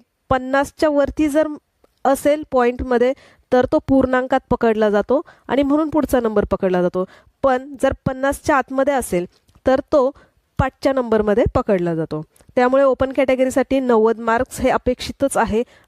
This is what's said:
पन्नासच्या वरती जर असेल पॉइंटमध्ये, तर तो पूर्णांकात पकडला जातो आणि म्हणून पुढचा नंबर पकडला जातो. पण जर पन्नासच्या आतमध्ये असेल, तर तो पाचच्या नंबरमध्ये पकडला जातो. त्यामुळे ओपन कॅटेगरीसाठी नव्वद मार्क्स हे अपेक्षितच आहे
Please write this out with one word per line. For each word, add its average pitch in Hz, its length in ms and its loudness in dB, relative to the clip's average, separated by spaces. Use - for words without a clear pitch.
पन्नासच्या 269 580 0
वरती 285 400 0
जर 311 180 0
असेल 285 440 0
पॉइंटमध्ये, 247 640 0
तर 254 200 4
तो 311 60 4
पूर्णांकात 262 640 0
पकडला 220 400 0
जातो 208 300 0
आणि 269 140 0
म्हणून 294 280 0
पुढचा 285 300 0
नंबर 214 240 0
पकडला 185 380 -2
जातो. 185 220 -2
पण 269 400 -2
जर 269 100 2
पन्नासच्या 269 640 -2
आतमध्ये 269 380 0
असेल, 180 320 -4
तर 262 140 2
तो 269 300 0
पाचच्या 269 340 -2
नंबरमध्ये 220 520 0
पकडला 180 400 0
जातो. 156 280 -6
त्यामुळे 254 280 4
ओपन 262 280 0
कॅटेगरीसाठी 262 680 0
नव्वद 226 380 2
मार्क्स 233 420 -4
हे 262 80 0
अपेक्षितच - 680 -2
आहे 226 260 0